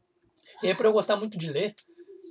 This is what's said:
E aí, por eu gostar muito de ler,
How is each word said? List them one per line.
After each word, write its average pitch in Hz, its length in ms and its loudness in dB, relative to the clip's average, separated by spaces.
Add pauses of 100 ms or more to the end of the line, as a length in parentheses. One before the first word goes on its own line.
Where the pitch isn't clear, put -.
(600)
E 202 60 -2
aí, 185 80 2
por 220 100 0
eu 220 60 8
gostar 214 240 2
muito 208 220 -6
de 165 120 -4
ler, 175 240 -2 (580)